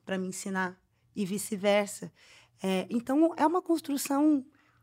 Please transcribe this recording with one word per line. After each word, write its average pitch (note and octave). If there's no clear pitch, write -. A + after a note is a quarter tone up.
pra F#3+
me F#3
ensinar F#3
e G#3
vice-versa. G3+
É, F#3
então C#4+
é D4
uma E4+
construção C#4+